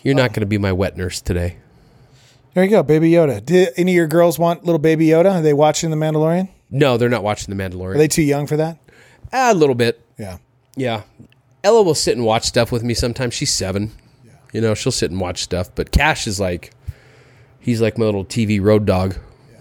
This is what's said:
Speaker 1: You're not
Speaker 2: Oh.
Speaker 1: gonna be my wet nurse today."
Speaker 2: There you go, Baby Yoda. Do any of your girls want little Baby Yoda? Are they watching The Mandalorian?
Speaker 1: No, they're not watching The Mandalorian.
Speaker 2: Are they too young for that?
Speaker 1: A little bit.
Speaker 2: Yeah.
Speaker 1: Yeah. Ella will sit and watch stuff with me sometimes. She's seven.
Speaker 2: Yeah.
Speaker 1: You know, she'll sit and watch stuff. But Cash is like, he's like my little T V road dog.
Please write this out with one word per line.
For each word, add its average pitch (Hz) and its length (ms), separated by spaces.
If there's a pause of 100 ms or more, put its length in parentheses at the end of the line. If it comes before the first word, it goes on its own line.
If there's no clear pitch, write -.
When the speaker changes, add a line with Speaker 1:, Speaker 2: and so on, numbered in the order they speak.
Speaker 1:
You're 139 120
not 127 160
Speaker 2:
Oh. - 40
Speaker 1:
gonna 104 120
be 104 120
my 98 140
wet 92 240
nurse 90 240
today." 87 380 (960)
Speaker 2:
There 185 100
you 190 60
go, 202 120
Baby 156 300
Yoda. 143 320
Do 180 240 (100)
any 180 140
of 180 40
your 170 100
girls 165 320
want 170 260
little 175 140
Baby 160 280
Yoda? 170 300
Are 165 60
they 151 120
watching 151 360
The 156 60
Mandalorian? 156 520 (220)
Speaker 1:
No, 131 280
they're 120 100
not 117 140
watching 101 340
The 98 60
Mandalorian. 92 320
Speaker 2:
Are 143 40
they 156 100
too 156 140
young 143 240
for 151 120
that? 160 180 (560)
Speaker 1:
A 240 220
little 147 200
bit. 117 300 (140)
Speaker 2:
Yeah. 92 180 (400)
Speaker 1:
Yeah. 117 260 (600)
Ella 220 180
will 165 120
sit - 220
and 120 100
watch 110 180
stuff 117 260
with 117 120
me 120 100
sometimes. 120 400
She's - 200
seven. 101 400 (300)
Speaker 2:
Yeah. - 100 (200)
Speaker 1:
You 110 80
know, 110 140
she'll 123 180
sit - 180
and 90 80
watch 107 240
stuff. 87 320
But - 180
Cash 151 340
is 95 120
like, 90 340 (840)
he's 113 220
like 107 160
my 117 80
little 101 200
T 117 200
V 104 160
road 104 240
dog. 95 320 (440)